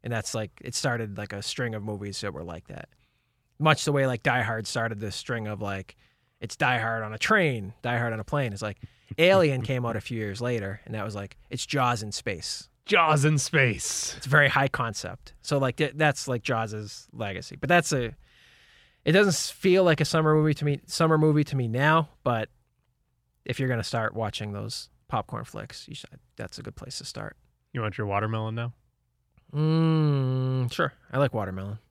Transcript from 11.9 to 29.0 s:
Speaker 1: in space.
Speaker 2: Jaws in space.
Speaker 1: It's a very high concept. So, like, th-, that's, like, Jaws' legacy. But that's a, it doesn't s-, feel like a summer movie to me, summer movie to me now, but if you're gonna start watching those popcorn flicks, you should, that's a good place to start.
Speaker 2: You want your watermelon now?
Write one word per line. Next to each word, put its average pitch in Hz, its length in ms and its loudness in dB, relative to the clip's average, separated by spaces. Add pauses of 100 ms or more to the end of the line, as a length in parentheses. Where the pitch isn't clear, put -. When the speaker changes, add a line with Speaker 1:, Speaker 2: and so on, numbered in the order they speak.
Speaker 1:
in 107 80 -8
space. - 580 -8 (160)
Speaker 2:
Jaws 156 400 4
in 156 120 6
space. - 800 0
Speaker 1:
It's - 100 -12
a - 20 -8
very 143 200 6
high 135 180 2
concept. - 760 -6
So, 143 160 0
like, 131 200 0
th-, 143 180 -2
that's, 151 320 2
like, 123 160 -2
Jaws' 107 680 -6
legacy. 98 420 -8
But - 140 -6
that's 175 240 6
a, 120 200 -2 (920)
it 156 80 4
doesn't 202 200 8
s-, - 160 -2
feel 185 360 4
like 160 160 4
a 147 40 4
summer 156 300 4
movie 156 180 4
to 147 120 -4
me, 143 200 0
summer 160 320 4
movie 151 280 4
to 139 100 -6
me 123 140 0
now, 151 400 4 (140)
but 113 260 0 (960)
if 131 140 -4
you're 131 100 0
gonna 117 140 -2
start 113 300 -2
watching 104 400 -4
those 104 360 -10 (180)
popcorn 113 380 -4
flicks, - 420 -14
you - 80 -14
should, - 140 -16 (260)
that's - 240 -12
a - 20 -14
good - 140 -12
place - 240 -14
to - 60 -14
start. - 300 -12 (380)
Speaker 2:
You 123 80 -4
want 107 160 -4
your 107 100 -2
watermelon 110 480 -2
now? 117 180 -6 (800)